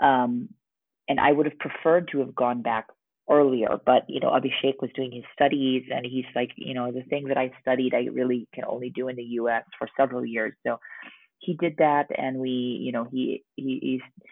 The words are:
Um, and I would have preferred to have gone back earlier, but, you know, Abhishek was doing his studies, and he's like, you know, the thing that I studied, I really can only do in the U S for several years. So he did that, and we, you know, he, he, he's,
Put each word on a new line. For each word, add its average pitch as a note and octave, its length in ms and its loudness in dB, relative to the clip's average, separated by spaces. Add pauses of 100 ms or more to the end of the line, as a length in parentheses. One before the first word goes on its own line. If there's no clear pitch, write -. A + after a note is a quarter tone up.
Um, B2 480 4 (600)
and C#3 120 0
I C#3+ 100 6
would D3 160 4
have D3+ 140 -6
preferred E3+ 480 2
to C#3+ 100 -4
have C3 160 -2
gone B2 280 0
back A2+ 260 -2 (420)
earlier, C3+ 560 6
but, B2+ 220 8
you C3+ 100 -6
know, - 120 2
Abhishek C3+ 500 0
was B2 160 -6
doing C3 160 -4
his A#2+ 100 -12 (100)
studies, C3+ 520 2 (100)
and C3 100 -2
he's B2+ 200 -4 (100)
like, B2 220 -2
you - 180 -8
know, B2 160 -4
the B2+ 120 -6
thing C#3+ 260 -4
that C3+ 100 0
I B2+ 220 -2
studied, B2+ 340 0
I B2 180 0
really B2 400 -2
can B2+ 120 -10
only B2 260 -6
do B2 160 -6
in B2+ 80 -6
the A#2+ 80 -10 (160)
U A#2 100 0
S A#2 140 0 (160)
for B2 80 -6 (100)
several B2 300 2
years. A2+ 260 -2 (140)
So A#2 140 -2 (580)
he F3 180 -6
did D#3+ 220 -2
that, D3 300 4 (100)
and C3 200 -4
we, C3 120 -4
you B2 400 -4
know, A#2+ 180 -4
he, B2+ 360 -4 (100)
he, C3+ 260 -6
he's, - 520 -6